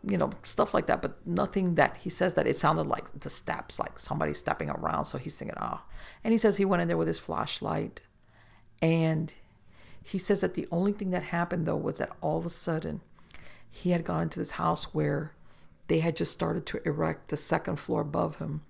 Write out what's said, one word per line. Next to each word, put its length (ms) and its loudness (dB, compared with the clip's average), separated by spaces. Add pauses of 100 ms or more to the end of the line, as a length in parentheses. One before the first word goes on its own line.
you 120 2
know, 120 2 (120)
stuff 320 2
like 120 2
that," 140 2
but 260 -6
nothing 500 2
that, 220 4
he 120 -6
says 240 2
that 120 4
it 100 4
sounded 300 4
like 340 -4
the 100 -6
steps, 480 -2
like 200 -4
somebody 360 -2
stepping 340 -2
around. 380 0
So 120 -4
he's 200 -6
thinking, 200 -6
"Ah." 260 -6 (380)
And 100 2
he 60 6
says 200 6
he 60 4
went 180 4
in 60 0
there 100 2
with 100 2
his 100 0
flashlight, 840 -4 (800)
and 500 4 (680)
he 160 -6
says 240 2
that 100 0
the 180 -4
only 220 2
thing 180 -2
that 120 0
happened, 420 -2
though, 120 2
was 200 -2
that 140 -2 (100)
all 180 0
of 60 -4
a 60 -4
sudden 500 -4 (720)
he 200 -2
had 140 2
gone 180 0
into 160 -4
this 140 -4
house 420 0
where 400 0 (540)
they 120 4
had 160 2
just 160 0
started 340 -2
to 200 -4
erect 420 0
the 80 -2
second 400 0
floor 260 0
above 340 0
him. 340 -6